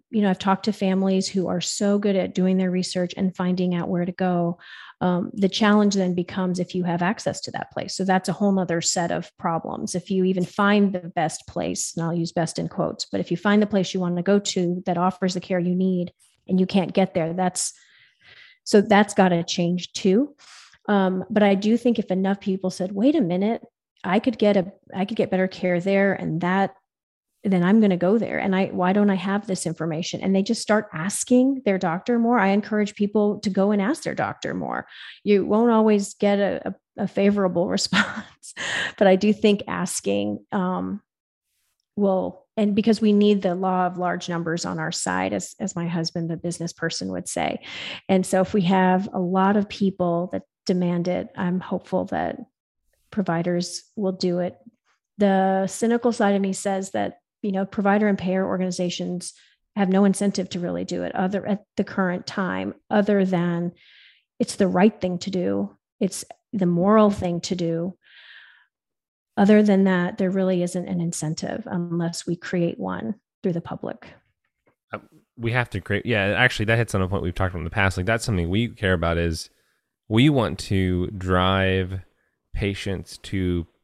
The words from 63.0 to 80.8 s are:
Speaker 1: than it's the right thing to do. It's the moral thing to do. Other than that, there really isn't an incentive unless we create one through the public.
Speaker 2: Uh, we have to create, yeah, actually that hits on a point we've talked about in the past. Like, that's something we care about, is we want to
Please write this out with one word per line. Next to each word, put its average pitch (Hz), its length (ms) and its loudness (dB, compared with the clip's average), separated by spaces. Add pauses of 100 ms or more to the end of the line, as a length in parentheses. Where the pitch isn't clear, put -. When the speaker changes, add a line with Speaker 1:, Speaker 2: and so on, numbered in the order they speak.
Speaker 1:
than 175 460 -2 (680)
it's - 160 -4
the 196 120 2
right 185 340 2
thing 180 180 -4
to 190 120 -8
do. 196 440 -4 (240)
It's - 240 -4 (300)
the 190 140 0
moral 202 420 4
thing 175 320 -4
to - 140 -6
do. 170 420 -4 (1400)
Other 208 280 6
than 196 220 6
that, 185 320 0
there 190 120 0
really 185 320 0
isn't 175 260 -4
an 180 140 -2
incentive 170 640 -6
unless 170 640 -4
we 170 80 -2
create - 440 -4
one 208 360 -6 (260)
through 180 120 -2
the 170 80 -4
public. - 460 -12 (840)
Speaker 2:
Uh, 104 80 -12 (380)
we 113 140 -4
have 123 200 -2
to 95 100 -6
create, - 240 -4
yeah, 104 320 0
actually 117 280 2
that 113 120 2
hits 117 160 -2
on 95 80 0
a 92 60 0
point 98 160 -4
we've 82 100 -4
talked 95 180 -2
about 92 80 -10
in 82 60 -8
the 85 60 -8
past. 98 260 0
Like, 90 80 -4
that's 113 200 0
something 87 240 0
we 110 180 0
care 95 260 0
about, 85 240 0
is 85 320 -2 (580)
we 117 220 6
want 107 300 0
to 92 480 0